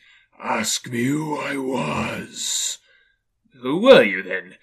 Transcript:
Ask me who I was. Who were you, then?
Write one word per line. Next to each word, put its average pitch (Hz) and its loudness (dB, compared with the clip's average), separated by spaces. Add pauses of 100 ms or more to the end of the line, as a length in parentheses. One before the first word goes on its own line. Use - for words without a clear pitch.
(380)
Ask 113 -6
me 120 -4
who 147 -4
I 139 -8
was. - -6 (800)
Who 135 -2
were 220 10
you, 95 0
then? 92 -10